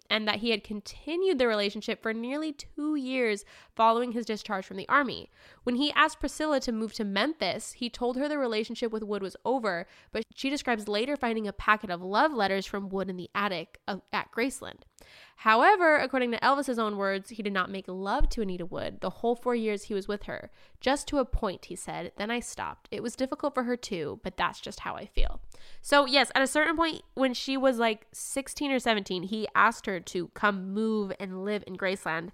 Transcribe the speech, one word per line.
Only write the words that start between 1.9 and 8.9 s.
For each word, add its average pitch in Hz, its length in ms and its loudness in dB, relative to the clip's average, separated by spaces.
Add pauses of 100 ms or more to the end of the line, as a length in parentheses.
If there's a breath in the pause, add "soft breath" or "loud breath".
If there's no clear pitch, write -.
for 220 100 -2
nearly 269 380 -4
two 302 440 -6
years 254 500 0 (280 loud breath)
following 226 380 4
his 220 140 -4
discharge 208 400 -6
from 190 120 -14
the 185 120 -8
Army. 247 420 2 (320 loud breath)
When 247 140 0
he 294 160 0
asked 302 260 4
Priscilla 294 400 0
to 247 140 -4
move 220 220 -4
to 214 100 -4
Memphis, 202 680 -2
he 240 160 -6
told 247 280 -4
her 285 100 0
the 302 100 -2
relationship 226 540 -2